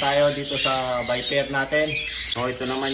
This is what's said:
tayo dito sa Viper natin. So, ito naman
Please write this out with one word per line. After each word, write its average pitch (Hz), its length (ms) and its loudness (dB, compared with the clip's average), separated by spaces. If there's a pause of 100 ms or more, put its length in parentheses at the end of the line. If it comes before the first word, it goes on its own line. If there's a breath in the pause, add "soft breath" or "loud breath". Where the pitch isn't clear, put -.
tayo 143 320 4
dito 139 240 -4
sa 131 480 0
Viper 127 400 0
natin. 143 400 0 (480)
So, 120 140 -2
ito 127 180 -4
naman 135 260 -2